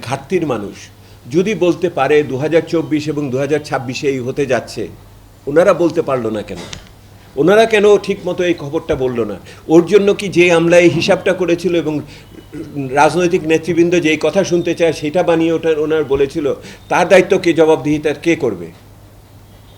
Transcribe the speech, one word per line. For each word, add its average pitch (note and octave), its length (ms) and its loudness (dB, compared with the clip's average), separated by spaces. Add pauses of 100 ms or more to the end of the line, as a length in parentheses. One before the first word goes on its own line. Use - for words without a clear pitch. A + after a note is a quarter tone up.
ঘাটতির D#3 460 -4
মানুষ G#2+ 280 -6 (560)
যদি F3+ 240 0
বলতে E3+ 340 0
পারে D3 340 2
দু C3 140 -6
হাজার D#3 240 0
চব্বিশ D3+ 460 -4
এবং D3 220 -4
দু B2 80 -4
হাজার C#3+ 220 -2
ছাব্বিশে C3+ 480 -6
এই C3+ 120 -2
হতে C3 260 -4
যাচ্ছে, A#2 420 -4 (600)
ওনারা E3+ 260 4
বলতে E3 280 0
পারলো B2+ 280 -4
না G#2+ 120 -4
কেন? G2 160 -12 (800)
ওনারা G3+ 300 4
কেন G#3 320 4
ঠিক G3 280 -6
মতো F3+ 180 -4
এই F3 100 0
খবরটা D#3 420 -6
বললো B2+ 300 -2
না? G2+ 100 -8 (320)
ওর E3+ 180 6
জন্য G3 280 4
কি G3+ 140 -8
যে F3 240 2
আমলা E3+ 260 4
এই F3 120 6
হিসাবটা F3+ 440 0
করেছিল E3+ 420 -2
এবং D3+ 240 -2 (920)
রাজনৈতিক D#3 540 2
নেতৃবৃন্দ E3 560 2
যেই D#3 220 2
কথা D#3+ 220 0
শুনতে E3+ 320 -2
চায় E3 180 0
সেটা D#3 300 -2
বানিয়ে E3 280 2
ওঠা D#3+ 180 -2
ওনার D#3 340 0
বলেছিল, C#3 500 -2 (360)
তার E3 200 0
দায়িত্ব F#3+ 280 4
কে F3 160 0
জবাবদিহিতার D3+ 640 0
কে E3 200 -2
করবে? F2+ 360 -6 (1080)